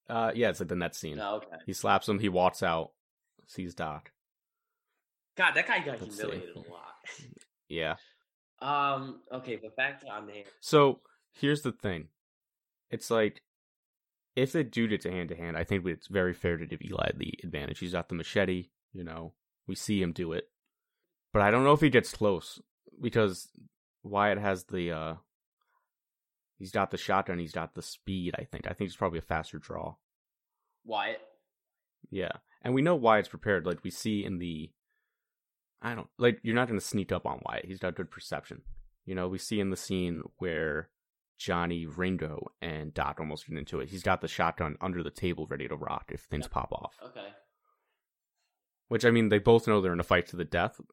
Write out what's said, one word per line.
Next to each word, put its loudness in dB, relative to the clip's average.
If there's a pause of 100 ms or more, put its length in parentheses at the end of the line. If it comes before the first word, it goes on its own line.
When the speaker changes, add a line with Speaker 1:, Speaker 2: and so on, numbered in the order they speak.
Speaker 1:
Uh, 0
yeah, 4
it's -4
like -4
the -2
next -4
scene. -8
Speaker 2:
Oh, -2
okay. -12 (100)
Speaker 1:
He -6
slaps 2
him, 2
he 2
walks 4
out, 0 (540)
sees -10
Doc. -8 (1300)
Speaker 2:
God, 6
that 2
guy 2
got -6
Speaker 1:
Let's -12
see. -8
Speaker 2:
humiliated -8
a -18
lot. -18 (240)
<laughs> -20 (220)
Speaker 1:
Yeah. -2 (640)
Speaker 2:
Um, -2 (100)
okay, -6
but -14
back -4
to -16
On -10
the -16
Hand. -14 (160)
Speaker 1:
So, 6 (320)
here's 0
the -4
thing. -6 (800)
It's -8
like, 4 (960)
if 2
they 2
do 0
get 0
to -4
hand-to-hand, -4
I 0
think 0
it's -4
very 2
fair 0
to -6
give -10
Eli -2
the -6
advantage. -6
He's -6
got -4
the -4
machete, 0 (240)
you -10
know, -10 (340)
we -6
see 0
him 2
do -4
it. -4 (840)
But 6
I 8
don't 6
know 10
if 8
he 8
gets 6
close, 0 (400)
because 2 (560)
Wyatt 2
has 0
the, -2
uh, -6 (1400)
he's -12
got 0
the -4
shotgun, 0
he's -6
got -6
the -10
speed, -6
I -10
think. -12
I -6
think -4
it's -14
probably -2
a -8
faster -4
draw. -10 (920)
Speaker 2:
Wyatt? -4 (880)
Speaker 1:
Yeah. -4 (300)
And 0
we 4
know 4
Wyatt's 6
prepared. 0
Like, -2
we -8
see -2
in -6
the, -6 (1160)
I -6
don't, -10
like, 6
you're 0
not 4
gonna 0
sneak -2
up -2
on -2
Wyatt. -6
He's -10
got -2
good -6
perception. -10 (420)
You -8
know, -2
we -2
see -2
in 0
the -2
scene -2 (160)
where -2 (500)
Johnny -2
Ringo -4 (100)
and -8
Doc -2
almost -8
get -8
into -6
it. -6
He's -10
got 2
the -6
shotgun -2
under -4
the -6
table -4
ready -6
to -6
rock -6
if -10
things -6
Speaker 2:
Yep. -12
Speaker 1:
pop -2
off. -8
Speaker 2:
Okay. -14 (1600)
Speaker 1:
Which, 2
I 10
mean, 6
they 6
both 8
know 6
they're 2
in 0
a -2
fight 4
to -12
the -4
death, 0 (120)